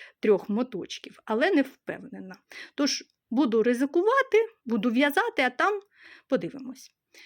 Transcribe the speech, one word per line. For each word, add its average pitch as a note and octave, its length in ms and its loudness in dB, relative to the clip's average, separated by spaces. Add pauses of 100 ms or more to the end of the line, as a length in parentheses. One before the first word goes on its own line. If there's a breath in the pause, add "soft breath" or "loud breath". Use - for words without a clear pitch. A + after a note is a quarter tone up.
(200 loud breath)
трьох G3+ 300 4
моточків, - 760 -6
але C4 260 0
не D4 100 4
впевнена. F#3 720 -12 (400 loud breath)
Тож - 280 0 (260)
буду A3+ 340 2
ризикувати, G#4 840 2 (160)
буду A3+ 260 0
в'язати, D4 500 0
а B3+ 80 2
там F#4+ 320 0 (460 loud breath)
подивимось, - 640 -6 (340 loud breath)